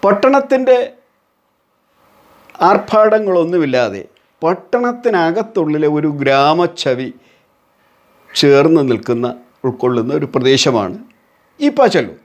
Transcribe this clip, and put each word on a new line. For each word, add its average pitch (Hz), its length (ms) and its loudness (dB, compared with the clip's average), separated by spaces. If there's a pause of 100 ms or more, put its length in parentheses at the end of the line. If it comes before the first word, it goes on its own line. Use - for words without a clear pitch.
പട്ടണത്തിൻ്റെ 262 720 2 (1900)
ആർഭാടങ്ങളൊന്നുമില്ലാതെ 175 1300 0 (420)
പട്ടണത്തിനകത്തുള്ളിലെ 196 1500 -2 (100)
ഒരു 151 100 -2 (140)
ഗ്രാമച്ചവി 139 840 0 (1300)
ചേർന്ന് 143 500 4
നിൽക്കുന്ന, 120 360 -4 (380)
ഉൾക്കൊള്ളുന്ന 127 540 -2
ഒരു 147 160 -6
പ്രദേശമാണ് 123 640 0 (600)
ഈ 285 180 0
പാച്ചല്ലൂർ. 151 460 0